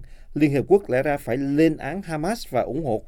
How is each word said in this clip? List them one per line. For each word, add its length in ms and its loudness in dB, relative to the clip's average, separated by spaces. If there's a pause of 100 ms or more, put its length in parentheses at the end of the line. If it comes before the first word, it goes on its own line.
(340)
Liên 160 4
Hiệp 180 2
Quốc 220 4
lẽ 120 2
ra 140 0
phải 200 -4
lên 400 2
án 260 -6
Hamas 480 -4
và 100 0
ủng 240 -2
hộ 240 -2